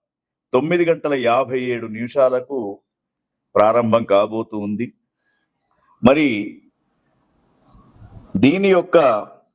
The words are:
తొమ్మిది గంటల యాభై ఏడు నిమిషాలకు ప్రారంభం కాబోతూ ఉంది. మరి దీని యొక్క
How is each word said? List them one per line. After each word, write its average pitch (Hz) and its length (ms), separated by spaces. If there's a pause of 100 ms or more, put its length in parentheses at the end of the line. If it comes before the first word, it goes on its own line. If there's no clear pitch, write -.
(540)
తొమ్మిది 165 360
గంటల 156 240 (160)
యాభై 127 300 (140)
ఏడు 117 220
నిమిషాలకు 127 640 (960)
ప్రారంభం 113 560
కాబోతూ 107 460 (100)
ఉంది. 107 200 (1160)
మరి 143 240 (2250)
దీని 190 300
యొక్క 170 220 (580)